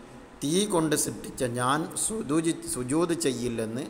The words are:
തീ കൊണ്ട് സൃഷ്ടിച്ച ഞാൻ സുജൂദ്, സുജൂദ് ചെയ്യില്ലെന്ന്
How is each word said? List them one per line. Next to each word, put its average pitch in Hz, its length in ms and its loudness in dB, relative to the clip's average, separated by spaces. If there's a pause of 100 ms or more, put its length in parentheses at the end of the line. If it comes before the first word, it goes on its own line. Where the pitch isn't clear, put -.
(440)
തീ 170 220 2
കൊണ്ട് 160 300 4
സൃഷ്ടിച്ച - 480 -2
ഞാൻ 127 540 0
സുജൂദ്, 165 720 0
സുജൂദ് 151 460 2
ചെയ്യില്ലെന്ന് 120 760 0